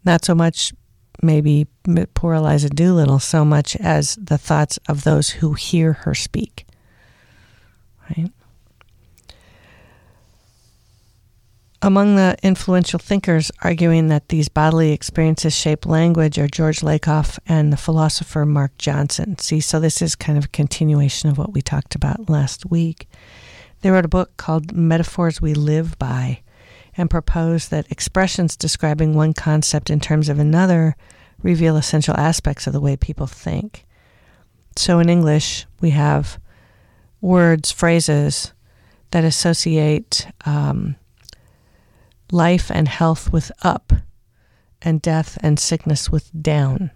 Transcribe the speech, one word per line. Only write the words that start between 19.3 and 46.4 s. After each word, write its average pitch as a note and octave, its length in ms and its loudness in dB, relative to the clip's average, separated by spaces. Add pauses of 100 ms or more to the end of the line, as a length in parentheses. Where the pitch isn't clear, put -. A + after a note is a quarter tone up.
See, D#3 220 -2
so D#3 200 -2
this D#3+ 220 -2
is E3 120 -4
kind D3+ 220 -2
of C#3+ 100 -2
a - 20 -10
continuation D3 840 0
of C#3 80 0
what G3+ 160 -6
we C3+ 80 -2
talked - 320 -6
about G#3+ 340 -4
last D3 380 -2
week. E3 420 -4 (720)
They F#3+ 100 2
wrote F#3 140 4
a D#3+ 40 -2
book F3+ 280 -2
called D#3+ 400 -4
Metaphors E3 640 0
We D3+ 140 0
Live D#3 440 0
By B2+ 440 -4 (560)
and F3 100 0
proposed E3 640 0
that - 200 -4
expressions - 680 -2
describing D#3 580 -2
one D#3 180 2
concept D3+ 560 0
in D3+ 120 0
terms D#3 280 0
of D3 100 -2
another D#3+ 580 2 (460)
reveal E3 340 2
essential D3+ 400 0
aspects D3+ 500 -2
of C#3 80 -4
the C#3+ 60 -2
way C#3 160 0
people D3 300 -4
think. - 600 -8 (880)
So E3+ 220 2
in E3+ 100 4
English, D#3 580 2 (140)
we E3 100 2
have D3 480 0 (840)
words, E3+ 500 4
phrases D#3 800 0 (600)
that E3 120 2
associate, D#3+ 1040 0 (180)
um, D3 520 -2 (1300)
life F3 400 2
and D#3+ 180 0
health - 440 0
with D#3+ 180 -2 (120)
up - 300 0 (920)
and D#3+ 200 0
death D#3+ 400 -2
and D3+ 160 2
sickness - 520 -2
with - 200 -4 (120)